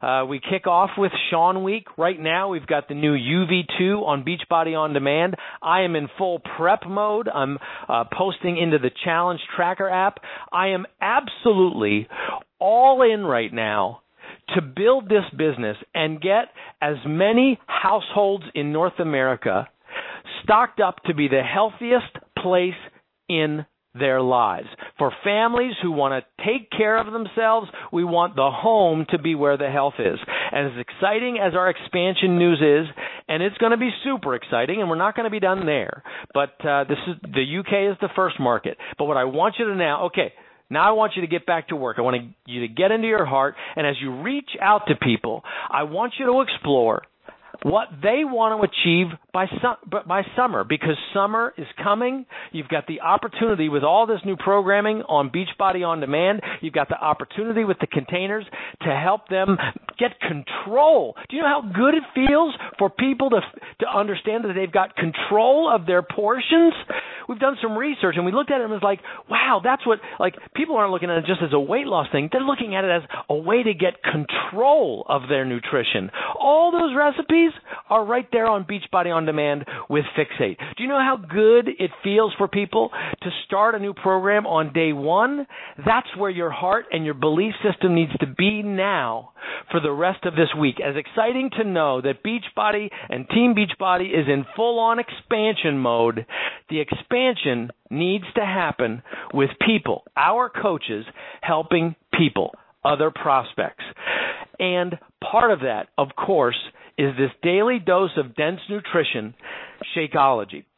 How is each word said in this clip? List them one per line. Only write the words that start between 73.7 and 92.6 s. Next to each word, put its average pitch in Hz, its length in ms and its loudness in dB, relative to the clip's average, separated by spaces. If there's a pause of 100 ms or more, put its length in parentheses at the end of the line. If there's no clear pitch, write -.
get 175 260 -2
control 190 1080 0
of 131 220 0
their 135 160 0
nutrition. 117 640 -2 (280)
All 320 340 4
those 330 260 0
recipes 311 540 4 (380)
are 220 140 4
right 240 280 -2
there 226 160 2
on 202 180 0
Beachbody 175 480 -2
On 160 120 0
Demand 147 400 0 (240)
with 147 140 2 (120)
Fix 151 160 0 (100)
Eight. 101 160 -2 (180)
Do 226 80 -8
you 262 60 -4
know 277 100 0
how 262 180 2
good 214 520 4 (100)
it 180 120 -2 (120)
feels 208 340 2
for 196 100 0
people 202 420 -2 (320)
to 180 80 -8 (160)
start 214 300 2
a 208 40 -6
new 202 140 -6
program 196 520 2
on 156 280 0
day 160 180 2
one? 202 540 0 (400)
That's 226 220 2 (100)
where 196 120 -2
your 175 200 -4
heart 185 420 -2
and 160 140 -2
your 151 80 -2
belief 156 400 0 (100)
system 185 320 2
needs 165 240 2
to 147 80 0
be 202 360 0
now 185 680 -2 (380)
for 170 100 0
the 147 120 0
rest 170 340 -2
of 170 100 -2
this 160 140 4 (100)
week. 135 220 2
As 139 140 -4
exciting 233 640 -2
to 226 60 0
know 156 380 0
that 131 220 -4
Beachbody 208 640 -2 (200)